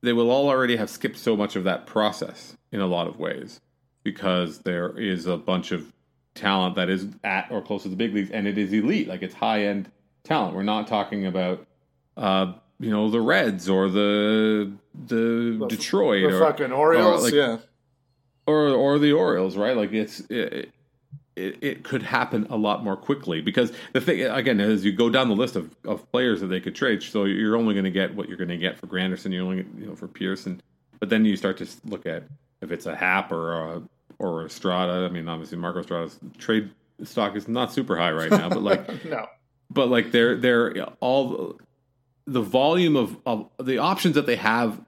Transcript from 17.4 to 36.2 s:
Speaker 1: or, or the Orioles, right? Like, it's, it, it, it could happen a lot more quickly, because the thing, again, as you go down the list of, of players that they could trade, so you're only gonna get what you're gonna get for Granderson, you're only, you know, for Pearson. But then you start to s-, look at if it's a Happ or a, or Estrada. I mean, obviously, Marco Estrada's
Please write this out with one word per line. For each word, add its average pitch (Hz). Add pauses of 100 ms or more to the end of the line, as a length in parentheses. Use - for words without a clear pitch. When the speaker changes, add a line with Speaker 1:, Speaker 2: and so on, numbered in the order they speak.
Speaker 1:
or, 151
or 139
the 147
Orioles, 95
right? 113
Like, 104
it's, 107
it, - (680)
it, 92
it 139
could 131
happen 120
a 123
lot 104
more 98
quickly, 143
because 113 (200)
the 131
thing, 131
again, 120
as 104
you 104
go 117
down 127
the 107
list 120
of, 82 (100)
of -
players 123
that 95
they 92
could 92
trade, 113
so 104
you're 104
only 113
gonna 95
get 95
what 104
you're 90
gonna 87
get 87
for -
Granderson, 92
you're 92
only, 92 (140)
you 104
know, 92
for -
Pearson. 92 (400)
But 104
then 110
you 104
start 95
to 95
s-, -
look 98
at 80 (360)
if 85
it's 85
a 82
Happ 92
or 82
a, 82 (380)
or 82
Estrada. 90
I 87
mean, 85
obviously, 82
Marco 87
Estrada's 82 (200)